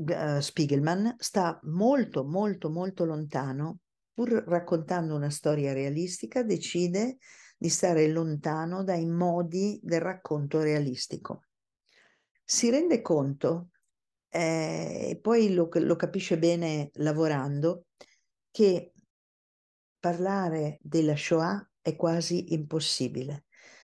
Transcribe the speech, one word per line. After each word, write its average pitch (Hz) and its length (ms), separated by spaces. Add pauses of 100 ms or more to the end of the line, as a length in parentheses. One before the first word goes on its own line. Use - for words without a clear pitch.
eh, 147 340
Spiegelman 160 800
sta 175 460
molto, 190 600
molto, 180 460
molto 180 340
lontano, 147 760 (320)
pur 247 180 (160)
raccontando 170 680
una 143 140
storia 147 420
realistica, 165 720
decide 190 760 (380)
di - 120
stare 165 380
lontano 160 800
dai 180 200
modi 175 760
del 165 180
racconto 156 640
realistico. 147 800 (1000)
Si - 260
rende 294 300
conto, 147 720 (580)
eh, 160 800
e 170 100
poi 220 320
lo, 175 200
lo 170 240
capisce 175 420
bene 160 560
lavorando, 151 920 (640)
che 196 420 (1080)
parlare 170 840
della 151 340
Shoah 170 520 (120)
è 156 160
quasi 170 580
impossibile. 147 920 (380)